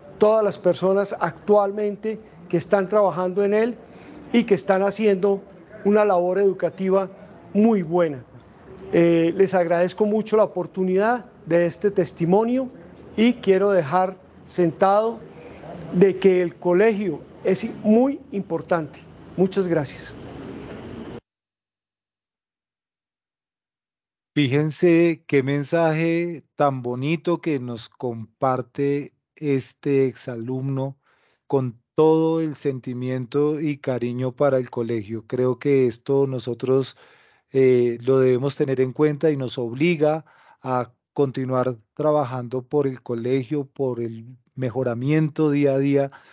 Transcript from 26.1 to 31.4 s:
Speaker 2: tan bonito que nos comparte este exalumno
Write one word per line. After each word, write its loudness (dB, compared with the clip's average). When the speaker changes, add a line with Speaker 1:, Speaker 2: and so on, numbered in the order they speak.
Speaker 2:
tan 0
bonito -2
que -2
nos -10
comparte -4
este -2
exalumno -6